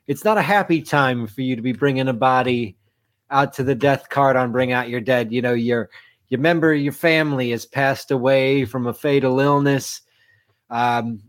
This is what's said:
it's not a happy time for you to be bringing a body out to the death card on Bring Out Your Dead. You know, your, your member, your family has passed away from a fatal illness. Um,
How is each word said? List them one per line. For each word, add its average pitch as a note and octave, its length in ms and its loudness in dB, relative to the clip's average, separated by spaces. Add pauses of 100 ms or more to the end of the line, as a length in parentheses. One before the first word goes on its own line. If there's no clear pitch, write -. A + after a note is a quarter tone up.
it's C#3 180 -4
not G#3+ 120 4
a G3 60 2
happy E3+ 400 0
time B2+ 440 0
for G#2 140 -12
you B2+ 160 -2
to A2+ 60 -10
be B2+ 100 -2
bringing C3+ 360 0
a C3 40 0
body B2 640 0 (540)
out C#3 240 0
to C3+ 100 -4
the C3+ 100 0
death C3+ 360 0
card C#3 260 2
on B2+ 160 0
Bring B2+ 200 0
Out B2 160 -2
Your A#2+ 120 -6
Dead. A#2 320 0
You B2 100 -2
know, B2 120 0
your, A#2 360 -2 (380)
your B2+ 120 -4
member, D#3+ 340 2
your C#3+ 180 -2
family D3+ 580 0
has A#2 160 -6
passed C3+ 440 -2
away C3+ 540 2
from B2 220 -6
a A#2 80 -4
fatal C3+ 460 0
illness. C#3+ 640 0 (680)
Um, A#2 580 -2